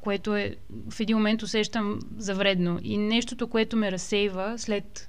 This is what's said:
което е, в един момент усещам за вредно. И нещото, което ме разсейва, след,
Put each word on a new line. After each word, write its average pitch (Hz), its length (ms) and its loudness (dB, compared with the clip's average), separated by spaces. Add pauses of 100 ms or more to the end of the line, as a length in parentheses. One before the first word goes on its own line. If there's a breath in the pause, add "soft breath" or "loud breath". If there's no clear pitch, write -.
което 202 340 0
е, 202 200 -2 (340)
в - 100 -8
един 220 160 4
момент 220 260 4
усещам 214 560 0 (200)
за 202 160 -2
вредно. 180 480 2
И 214 140 -2
нещото, 226 520 0
което 220 280 2
ме 208 160 2
разсейва, 196 640 0
след, 202 500 -4